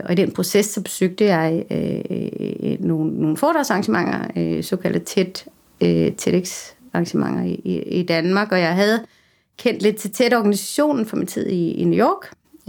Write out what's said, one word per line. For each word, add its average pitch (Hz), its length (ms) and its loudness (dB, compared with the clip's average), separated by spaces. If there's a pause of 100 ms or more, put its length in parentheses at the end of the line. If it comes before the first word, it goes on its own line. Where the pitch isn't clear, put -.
og - 60 -4
i 180 40 2
den 190 160 4
proces, 196 340 2
så 208 160 -6
besøgte 190 440 0
jeg, 165 460 2
øh, - 1080 -4
nogle, 156 420 0
nogle 156 160 2
foredragsarrangementer, 220 840 0 (160)
øh, 165 280 -2
såkaldte 175 360 -2
ted, 185 460 -2 (360)
øh, 165 340 4
ted 180 300 0
X - 260 -12 (220)
arrangementer - 500 0
i, 180 100 -2
i, - 280 -4 (180)
i 175 40 0
Danmark, 180 480 0
og 185 80 2
jeg 170 160 2
havde 208 240 4 (580)
kendt - 240 0
lidt 214 140 4
til 202 160 -6
ted 240 220 2
organisationen 226 720 2
fra - 120 -6
min 185 100 -2
tid - 220 -6
i, 170 220 0
i - 140 -2
New 170 140 4
York. 330 320 0 (380)